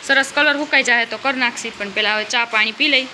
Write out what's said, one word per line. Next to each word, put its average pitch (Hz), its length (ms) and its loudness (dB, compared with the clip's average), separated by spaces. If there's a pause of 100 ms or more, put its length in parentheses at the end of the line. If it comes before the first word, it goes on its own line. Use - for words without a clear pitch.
સરસ 269 320 2
કલર 294 200 4
હુકાઈ 285 280 2
જાહે 240 220 2
તો 226 120 -10
કરી 262 220 -2
નાખશી, 240 300 -2
પણ 208 200 -8
પહેલાં 208 260 0
હવે 214 80 -2
ચા 233 220 0
પાણી 220 260 0
પી 262 160 0
લઈ. 262 260 2